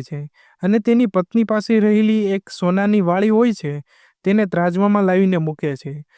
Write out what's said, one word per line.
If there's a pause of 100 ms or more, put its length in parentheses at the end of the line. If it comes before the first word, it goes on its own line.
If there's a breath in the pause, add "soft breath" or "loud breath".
છે (440 soft breath)
અને
તેની
પત્ની
પાસે
રહેલી
એક
સોનાની
વાળી
હોય
છે, (520 soft breath)
તેને
ત્રાજવામાં
લાવીને
મૂકે
છે. (240 soft breath)